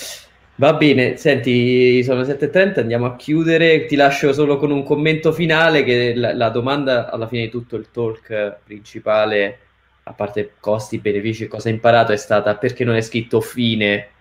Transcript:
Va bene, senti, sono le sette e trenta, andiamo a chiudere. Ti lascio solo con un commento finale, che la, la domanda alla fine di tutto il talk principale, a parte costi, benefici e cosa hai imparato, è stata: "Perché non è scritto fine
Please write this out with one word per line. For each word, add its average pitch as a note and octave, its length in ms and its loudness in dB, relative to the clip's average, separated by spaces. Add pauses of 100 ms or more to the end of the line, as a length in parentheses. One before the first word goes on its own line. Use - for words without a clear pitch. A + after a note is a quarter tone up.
(560)
Va C#3+ 180 4
bene, C#3 420 2
senti, B2 840 2
sono B2+ 180 0
le B2+ 60 -2
sette C#3+ 200 -4
e C#3+ 40 -4
trenta, G3 300 2
andiamo A#2 260 -2
a B2 100 -6
chiudere. D#3+ 680 2
Ti - 100 -2
lascio C#3+ 360 4
solo C#3+ 240 2
con C#3+ 160 0
un C#3+ 120 0
commento D#3 480 0
finale, D#3+ 520 2
che A#2+ 320 0
la, A#2+ 180 -2
la A#2 160 0
domanda B2+ 600 -2
alla A2+ 180 -8
fine A#2 160 -4
di A2 60 -8
tutto A#2+ 260 -10
il A2 160 -10
talk A2 720 -6
principale, G#2+ 920 -2 (440)
a - 120 -16
parte G#2 440 -6
costi, A2 400 -4
benefici G#2+ 460 -4
e G#2 40 -10
cosa A2 200 -8
hai A2+ 60 0
imparato, A2+ 380 4
è G#2 40 2
stata: G#2 400 0
"Perché B2 280 -4
non A#2 120 0
è A2+ 60 0
scritto A2+ 380 -2
fine G#2+ 680 -2 (120)